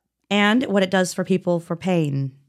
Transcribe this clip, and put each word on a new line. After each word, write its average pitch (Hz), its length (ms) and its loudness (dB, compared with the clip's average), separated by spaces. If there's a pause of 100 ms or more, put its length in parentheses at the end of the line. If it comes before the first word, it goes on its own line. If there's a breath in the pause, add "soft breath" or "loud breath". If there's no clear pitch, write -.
(300)
And 208 360 2
what 196 180 2
it 185 80 -4
does 185 200 0
for 185 120 -4
people 175 340 0
for 170 160 -6
pain. 147 560 -2 (180)